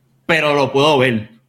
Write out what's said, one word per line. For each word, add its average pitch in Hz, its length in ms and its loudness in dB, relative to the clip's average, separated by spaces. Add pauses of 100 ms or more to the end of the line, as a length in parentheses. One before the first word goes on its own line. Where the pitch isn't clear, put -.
(260)
pero 151 280 0
lo 139 200 -2
puedo 143 240 2
ver. 120 320 -2 (200)